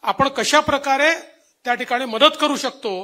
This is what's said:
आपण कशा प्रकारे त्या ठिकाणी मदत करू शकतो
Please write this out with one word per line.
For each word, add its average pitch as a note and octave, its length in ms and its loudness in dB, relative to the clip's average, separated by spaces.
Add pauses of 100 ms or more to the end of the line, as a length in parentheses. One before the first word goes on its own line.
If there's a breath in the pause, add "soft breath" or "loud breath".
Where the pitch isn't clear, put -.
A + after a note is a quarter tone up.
आपण C4+ 280 0
कशा C4+ 300 2
प्रकारे C#4+ 540 2 (520)
त्या B3 80 0
ठिकाणी B3 320 -4
मदत B3+ 340 2
करू D4 180 0
शकतो A#3+ 360 -6 (100)